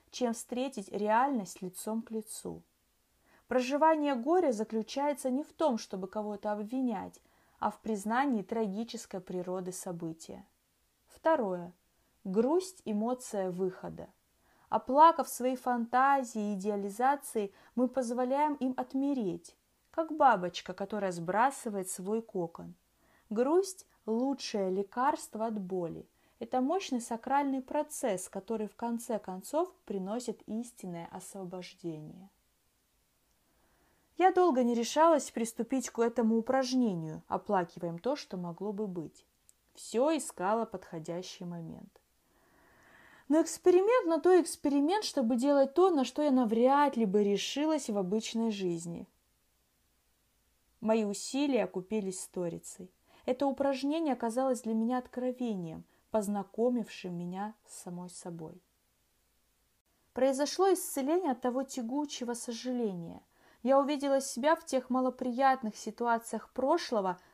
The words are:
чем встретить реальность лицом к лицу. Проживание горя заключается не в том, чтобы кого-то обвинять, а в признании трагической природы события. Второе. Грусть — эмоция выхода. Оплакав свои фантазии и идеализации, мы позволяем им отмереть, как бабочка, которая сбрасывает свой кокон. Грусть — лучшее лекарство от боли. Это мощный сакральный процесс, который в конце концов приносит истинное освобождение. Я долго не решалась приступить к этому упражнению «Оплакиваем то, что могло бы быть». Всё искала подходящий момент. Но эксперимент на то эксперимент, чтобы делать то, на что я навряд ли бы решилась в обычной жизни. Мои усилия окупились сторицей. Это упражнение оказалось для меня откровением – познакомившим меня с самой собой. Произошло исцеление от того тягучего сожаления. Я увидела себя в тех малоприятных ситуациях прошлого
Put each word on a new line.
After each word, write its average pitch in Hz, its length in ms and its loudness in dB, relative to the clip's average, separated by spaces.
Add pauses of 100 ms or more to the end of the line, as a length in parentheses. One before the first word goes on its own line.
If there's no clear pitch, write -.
чем 240 240 -2
встретить 247 560 -6
реальность 214 720 0
лицом 214 400 -6
к 226 100 -12
лицу. 180 520 -10 (840)
Проживание 285 680 2
горя 302 360 2
заключается 226 800 -2
не 262 140 -2
в - 100 -20
том, 285 240 2
чтобы 190 300 -8
кого-то 208 440 -6
обвинять, 208 680 -4 (380)
а - 100 -2
в - 100 -10
признании 220 600 0
трагической 214 800 -6
природы 185 520 -6
события. 175 760 -10 (580)
Второе. 190 680 0 (500)
Грусть — 247 600 0
эмоция 214 680 -2
выхода. 180 560 -6 (640)
Оплакав 285 580 6
свои 254 280 -2
фантазии 247 960 0
и 208 40 -2
идеализации, 208 960 -2 (220)
мы 247 120 4
позволяем 254 680 0
им 262 220 -2
отмереть, 254 800 -2 (360)
как 320 240 -4
бабочка, 202 580 2
которая 196 380 -4
сбрасывает 196 800 -2
свой 202 320 -4
кокон. 175 540 -8 (540)
Грусть — 285 560 0 (200)
лучшее 226 640 0
лекарство 226 760 -2
от 214 120 -4
боли. 175 480 -6 (320)
Это 254 220 -2
мощный 277 400 0
сакральный 269 600 -2
процесс, 254 680 -4
который 214 380 -6
в - 80 -18
конце 233 440 -4
концов 240 520 -4 (140)
приносит 202 600 -6
истинное 190 640 -8
освобождение. 180 1160 -12 (1900)
Я 370 140 6
долго 349 320 6
не 240 120 2
решалась 294 540 4
приступить 233 600 -4
к - 100 -4
этому 226 380 2
упражнению 226 880 0
«Оплакиваем 175 720 -2
то, 262 160 -2
что 208 220 -8
могло 180 340 -6
бы 208 160 -4
быть». 175 400 -10 (460)
Всё 277 420 0
искала 220 500 -2
подходящий 180 800 -10
момент. 170 540 -12 (1300)
Но 302 120 6
эксперимент 381 680 4
на 330 120 2
то 359 200 6
эксперимент, 302 640 2
чтобы 233 300 0
делать 277 380 4
то, 370 160 6
на 294 140 4
что 269 180 -2
я 302 100 4
навряд 254 640 4
ли 226 80 4
бы 208 180 4
решилась 277 640 0
в 208 80 -2
обычной 220 540 -2
жизни. 175 560 -4 (1700)
Мои 220 240 4
усилия 254 580 0
окупились 185 580 -4
сторицей. 175 680 -8 (340)
Это 254 220 2
упражнение 277 640 0
оказалось 247 480 0
для 226 120 -2
меня 226 240 0
откровением – 240 880 -4 (260)
познакомившим 208 1080 -2
меня 185 380 -6 (100)
с - 180 -18
самой 180 260 -10
собой. 175 520 -14 (1500)
Произошло 277 600 4
исцеление 330 600 0
от 247 100 -4
того 254 220 0
тягучего 262 720 -4
сожаления. 233 920 -6 (400)
Я 269 160 6
увидела 277 400 2
себя 269 360 2
в 330 100 -4
тех 262 240 -2
малоприятных 254 880 0
ситуациях 233 760 -4
прошлого 247 640 0 (160)